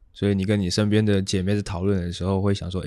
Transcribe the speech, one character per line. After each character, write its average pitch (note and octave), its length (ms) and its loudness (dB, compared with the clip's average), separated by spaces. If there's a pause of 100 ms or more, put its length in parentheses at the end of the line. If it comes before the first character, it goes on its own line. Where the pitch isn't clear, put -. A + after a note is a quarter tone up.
(140)
所 G2+ 160 0
以 G2+ 40 4
你 F#2+ 120 0
跟 G#2 120 2
你 F#2+ 120 0
身 G#2 200 0
边 G#2+ 160 4
的 G2+ 160 2
姐 F#2+ 200 -2
妹 F#2+ 120 0
在 G#2 80 0
讨 F#2 220 -4
论 G2 180 0
的 F2 120 -4
时 F2 100 -6
候 F#2+ 180 0
会 G2+ 120 2
想 F2+ 180 -6
说 F#2 160 -4